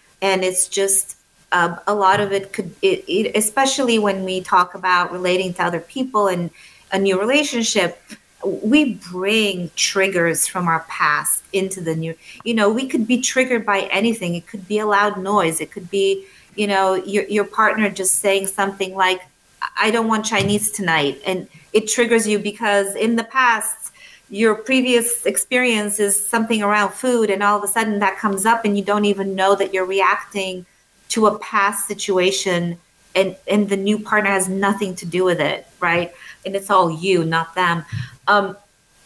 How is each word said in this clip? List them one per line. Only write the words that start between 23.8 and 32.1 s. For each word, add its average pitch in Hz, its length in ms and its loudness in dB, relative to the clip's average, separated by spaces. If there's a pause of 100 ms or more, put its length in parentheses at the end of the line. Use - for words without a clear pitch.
your 214 240 2
previous 247 720 0
experience 220 720 0
is 202 260 0
something 220 380 0
around 202 300 2
food, 233 380 0
and 196 120 0
all 208 160 4
of 202 60 -6
a - 40 -4
sudden 214 300 0
that 202 200 0
comes 196 280 0
up 233 180 4
and 202 140 0
you 196 60 -2
don't 208 200 2
even 196 300 0
know 196 220 4
that 190 180 -2
you're 185 100 0
reacting 190 800 -2 (440)
to 220 180 2
a 208 140 2
past 208 480 -2
situation, 185 920 0 (380)